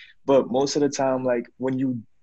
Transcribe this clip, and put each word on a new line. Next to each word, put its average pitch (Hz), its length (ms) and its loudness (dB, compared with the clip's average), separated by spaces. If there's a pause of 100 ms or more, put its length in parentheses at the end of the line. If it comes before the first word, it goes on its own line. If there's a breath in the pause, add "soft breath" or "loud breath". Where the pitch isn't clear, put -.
(240 loud breath)
But 135 260 4
most 135 260 0
of 147 60 2
the 143 60 2
time, 135 360 -2
like, 120 220 -2 (100)
when 131 200 -4
you, 127 240 -2 (220)